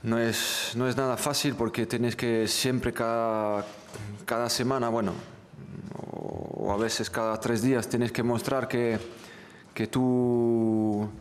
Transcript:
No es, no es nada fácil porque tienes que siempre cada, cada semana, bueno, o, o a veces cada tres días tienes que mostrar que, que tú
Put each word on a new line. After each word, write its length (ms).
No 140
es, 580
no 120
es 100
nada 180
fácil 380
porque 320
tienes 300
que 320
siempre 440
cada, 720
cada 240
semana, 400
bueno, 240
o, 720
o 60
a 60
veces 340
cada 280
tres 220
días 260
tienes 240
que 120
mostrar 440
que, 300
que 100
tú 1200